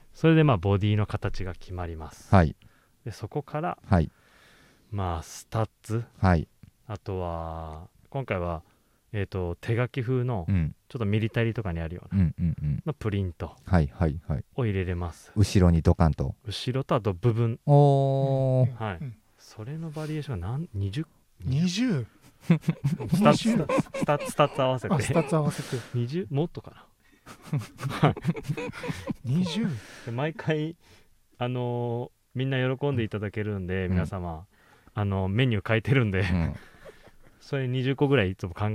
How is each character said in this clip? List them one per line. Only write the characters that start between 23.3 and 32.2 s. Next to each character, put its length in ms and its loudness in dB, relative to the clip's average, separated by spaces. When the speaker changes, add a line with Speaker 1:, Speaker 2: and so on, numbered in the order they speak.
Speaker 1:
ツ、 120 2
Speaker 3:
二 80 4
十？ 80 2
Speaker 1:
ス 120 -2
タ 100 2
ッ 100 -6
ツ、 60 -6
ス 40 -12
タ 100 6
ッ 100 -4
ツ 80 0
合 40 2
わ 120 0
せ 100 -6
て。 60 2
Speaker 3:
あ、 40 0
ス 140 -2
タ 60 4
ッ 80 0
ツ 80 0
合 80 2
わ 80 0
せ 100 -8
て。 220 -6
Speaker 1:
二 140 -2
十？ 240 -6
も 140 0
っ 40 -8
と 120 -12
か 100 -20
な。 140 -20
<laughs> 0 -
Speaker 3:
二 200 0
十？ 240 -2
Speaker 1:
で、 60 -8
毎 220 -4
回、 420 -2
あ 100 -2
の 640 -4
ー、 40 -20